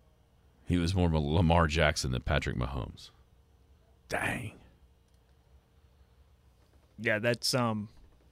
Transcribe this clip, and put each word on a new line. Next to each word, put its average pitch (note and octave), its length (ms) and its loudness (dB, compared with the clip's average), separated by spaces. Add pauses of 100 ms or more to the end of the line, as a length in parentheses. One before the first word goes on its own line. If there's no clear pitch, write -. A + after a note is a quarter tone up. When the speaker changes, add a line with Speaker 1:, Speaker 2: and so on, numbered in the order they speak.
(640)
Speaker 1:
He F2 120 0
was F2 180 0
more F2+ 120 2
of D#2+ 60 2
a D#2 60 2
Lamar D#2+ 480 4
Jackson D2+ 440 0
than B1 100 -4
Patrick C#2 340 -2
Mahomes. - 540 -8 (1000)
Dang. - 460 -6 (2500)
Speaker 2:
Yeah, A2 220 0
that's, A#2 340 0
um, A2 360 0 (420)